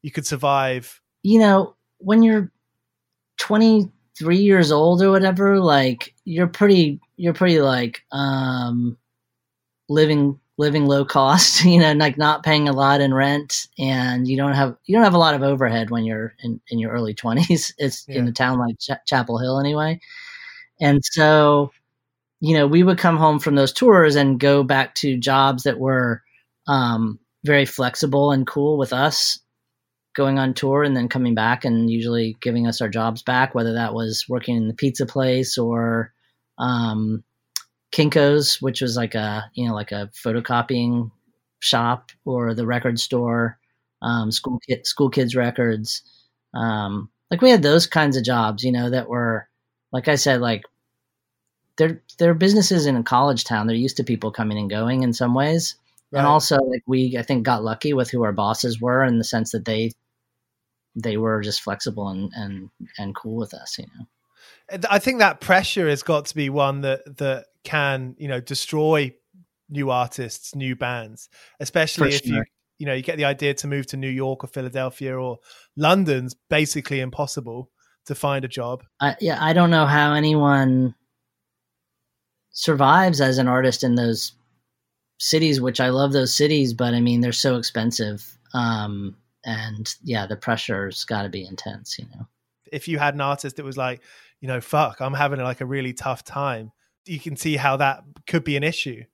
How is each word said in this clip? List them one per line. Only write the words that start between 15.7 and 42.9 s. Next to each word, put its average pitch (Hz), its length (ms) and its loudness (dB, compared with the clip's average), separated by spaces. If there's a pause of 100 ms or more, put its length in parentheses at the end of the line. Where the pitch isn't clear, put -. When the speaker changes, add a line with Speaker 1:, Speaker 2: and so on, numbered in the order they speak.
Speaker 2:
when 117 160 -2
you're 110 360 -6
in, 117 280 -8
in 117 100 -4
your 110 120 -4
early 113 220 -4
twenties. 135 640 -2
<laughs> - 20 -20
It's - 300 -6
in 135 160 -2
Speaker 1:
Yeah. 120 60 0
Speaker 2:
a 117 40 -6
town 127 260 0
like 117 200 -4
Cha-, - 260 -8
Chapel 120 320 0
Hill 127 220 -2
anyway. 151 400 -2 (800)
And 143 240 4
so, 151 680 4 (680)
you 160 180 2
know, 143 100 4
we 165 160 6
would 180 140 4
come 170 180 2
home 156 240 4
from 147 160 0
those 135 160 4
tours 170 440 6
and 139 240 4
go 143 240 4
back 135 320 0
to 135 220 -2
jobs 135 460 2
that 135 160 -2
were, 127 420 0 (460)
um, 117 520 0 (260)
very 143 200 4
flexible 139 680 0
and 135 160 2
cool 147 300 0
with 135 140 -2
us 139 480 -2 (720)
going 135 240 0
on 131 160 0
tour 139 300 0
and 139 120 0
then 120 140 -2
coming 123 260 0
back 113 300 0
and 117 240 2
usually 117 520 -2
giving 120 260 0
us 117 140 -4
our 113 80 -2
jobs 113 340 -4
back, 127 320 0
whether 113 180 0
that 113 200 -4
was 113 340 -6
working 123 300 -4
in 110 100 -2
the 110 60 -4
pizza 135 320 -2
place 131 520 -2
or, 117 560 -2 (440)
um, 113 640 -4 (720)
Kinko's, 147 680 2
which 131 200 -4
was 120 160 -4
like 117 180 -4
a, 107 380 -4
you 123 140 -6
know, 113 60 -4
like 104 180 -8
a 101 220 -8
photocopying 120 960 -2 (480)
shop, 120 520 -2 (140)
or 120 280 -2
the 113 120 -4
record 120 340 -2